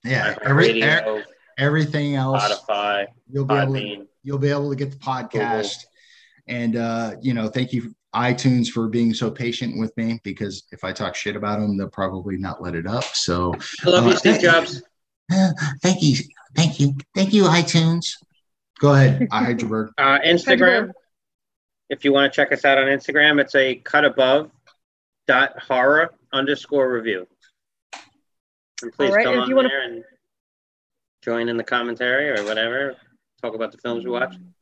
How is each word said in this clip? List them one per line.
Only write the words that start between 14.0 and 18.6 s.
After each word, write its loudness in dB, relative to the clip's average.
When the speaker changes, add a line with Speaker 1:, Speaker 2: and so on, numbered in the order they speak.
Speaker 2:
you, 6
Speaker 1:
uh, 4
Speaker 2:
Steve 4
Speaker 1:
thank 2
Speaker 2:
Jobs. 2
Speaker 1:
<laughs> 0
thank 2
you. 4
Thank 2
you. 2
Thank 2
you, 6
iTunes. 2